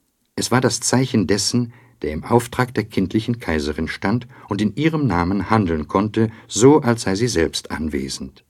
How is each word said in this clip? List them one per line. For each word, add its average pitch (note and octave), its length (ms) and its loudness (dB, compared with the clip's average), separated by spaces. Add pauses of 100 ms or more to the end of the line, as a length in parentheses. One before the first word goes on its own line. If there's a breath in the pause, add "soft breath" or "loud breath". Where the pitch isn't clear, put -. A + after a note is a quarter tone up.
(360)
Es - 160 -4
war B2 100 4
das A#2 180 0
Zeichen B2 460 0
dessen, A#2+ 480 0 (280 loud breath)
der D2 100 -6
im D#2 120 -6
Auftrag A#2+ 500 0
der G#2+ 120 -2
kindlichen A2+ 540 -2
Kaiserin D#2 480 -4
stand A2 400 -4 (200 loud breath)
und G2+ 140 -2
in G#2 140 0
ihrem D#3 320 0
Namen F2+ 420 0
handeln E2 380 2
konnte, G#2+ 440 0 (160 loud breath)
so C#3 340 6
als A#2+ 200 0
sei F#2+ 140 -2
sie A2+ 120 0
selbst - 440 -2
anwesend. C2+ 800 -8